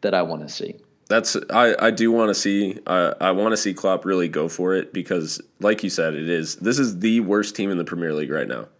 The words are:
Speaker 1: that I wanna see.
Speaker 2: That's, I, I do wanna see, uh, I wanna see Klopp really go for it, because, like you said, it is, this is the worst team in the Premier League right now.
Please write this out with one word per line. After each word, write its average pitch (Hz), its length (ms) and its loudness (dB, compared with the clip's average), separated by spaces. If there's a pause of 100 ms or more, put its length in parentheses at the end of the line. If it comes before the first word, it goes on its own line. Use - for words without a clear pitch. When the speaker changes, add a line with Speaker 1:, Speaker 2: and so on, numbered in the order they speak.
Speaker 1:
that 98 120 0
I 92 100 2
wanna 78 260 -6
see. - 260 -10 (320)
Speaker 2:
That's, 110 280 0 (140)
I, 117 300 6
I 113 120 4
do 113 200 2
wanna 113 240 4
see, 101 500 0
uh, 87 360 2
I 92 100 4
wanna 104 260 2
see 101 160 -2
Klopp 95 320 0
really 92 220 2
go 78 220 -2
for 90 260 0
it, - 180 -4
because, 85 480 -4 (200)
like 107 220 2
you 98 60 -2
said, 80 260 -2
it 76 140 -6
is, 80 280 -2
this 113 220 0
is 110 200 0
the 113 220 2
worst 104 340 0
team 98 160 -2
in 92 60 -2
the 85 80 -2
Premier 85 280 -4
League 76 160 -4
right 73 180 -2
now. 57 200 -8 (120)